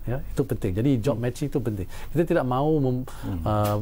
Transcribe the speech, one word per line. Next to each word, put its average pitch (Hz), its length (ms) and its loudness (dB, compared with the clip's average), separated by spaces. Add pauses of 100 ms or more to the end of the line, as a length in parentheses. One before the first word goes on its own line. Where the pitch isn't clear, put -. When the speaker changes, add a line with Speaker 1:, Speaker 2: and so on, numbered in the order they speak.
Speaker 1:
Ya, 120 160 -2
itu - 240 -2
penting. 107 320 -2
Jadi 123 240 2
job 120 180 0
Speaker 2:
Hmm. 117 140 -2
Speaker 1:
matching 143 180 -4
itu 135 140 -2
penting. 104 240 -2 (260)
Kita 165 140 2
tidak 165 160 2
mahu 135 400 2
mem-, 127 240 2 (160)
Speaker 2:
Hmm. 101 240 -4
Speaker 1:
uh, 104 360 2